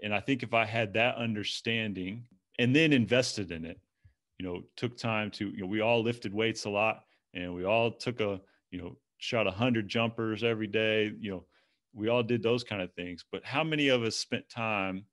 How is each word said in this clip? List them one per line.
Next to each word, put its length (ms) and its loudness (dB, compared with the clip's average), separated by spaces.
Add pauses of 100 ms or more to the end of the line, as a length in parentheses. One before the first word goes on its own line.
and 100 -2
I 60 2
think 240 0
if 100 -2
I 100 4
had 300 -2
that 220 4
understanding 1120 -4 (320)
and 140 4
then 200 6
invested 580 2
in 140 -8
it, 140 -12 (580)
you 80 -8
know, 160 -6 (160)
took 180 -4
time 360 0
to, 180 -4
you 120 -8
know, 60 -4
we 140 0
all 200 4
lifted 320 -2
weights 300 0
a 60 -4
lot 340 0 (300)
and 200 -6
we 120 -4
all 260 4
took 300 -6
a, 180 0 (320)
you 80 -8
know, 180 -12 (200)
shot 300 0
a 40 2
hundred 380 2
jumpers 560 -2
every 220 0
day. 520 2
You 120 -6
know, 140 -8 (480)
we 140 -4
all 160 4
did 180 0
those 220 2
kind 180 -6
of 120 -6
things. 360 -10
But 140 -8
how 200 -2
many 260 2
of 140 4
us 120 0
spent 340 -4
time 640 -2